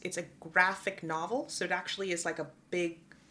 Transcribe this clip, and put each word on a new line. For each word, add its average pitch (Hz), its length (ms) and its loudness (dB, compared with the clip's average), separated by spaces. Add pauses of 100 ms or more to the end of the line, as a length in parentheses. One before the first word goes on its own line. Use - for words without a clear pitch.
it's 185 140 -4
a 180 80 -2 (160)
graphic 185 640 2
novel. 170 460 0
So - 180 -4
it 175 60 -2
actually 185 400 -2
is, 170 120 0
like, 165 140 -2
a 156 80 -4 (240)
big, 175 300 0 (300)